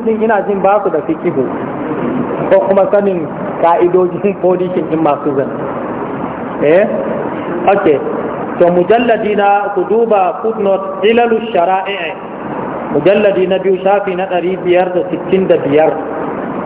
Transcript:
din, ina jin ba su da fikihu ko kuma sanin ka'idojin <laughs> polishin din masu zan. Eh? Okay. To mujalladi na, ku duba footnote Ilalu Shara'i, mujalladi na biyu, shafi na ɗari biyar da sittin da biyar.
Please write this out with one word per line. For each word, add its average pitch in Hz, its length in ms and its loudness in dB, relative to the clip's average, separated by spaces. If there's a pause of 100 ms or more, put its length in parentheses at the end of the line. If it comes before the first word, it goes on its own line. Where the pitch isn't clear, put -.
din, 226 200 0
ina 220 220 2
jin 202 160 -2
ba 196 220 4
su 196 80 0
da 160 120 0
fikihu 151 420 -2 (1040)
ko 190 180 6
kuma 196 220 4
sanin 196 340 0 (380)
ka'idojin 175 760 2
<laughs> - 40 -8
polishin 180 480 0
din 160 100 0
masu 147 340 0
zan. 131 140 -2 (1120)
Eh? 165 240 4 (800)
Okay. 175 340 4 (580)
To 175 160 4
mujalladi 208 640 2
na, 202 400 2
ku 180 80 0
duba 208 560 2
footnote 196 640 -2
Ilalu 226 480 2
Shara'i, 185 640 0 (800)
mujalladi 190 500 4
na 185 140 0
biyu, 185 240 2
shafi 196 320 0
na 180 100 -2
ɗari 180 380 -2
biyar 180 300 2
da 175 160 0
sittin 185 360 0
da 165 140 4
biyar. 139 320 2 (720)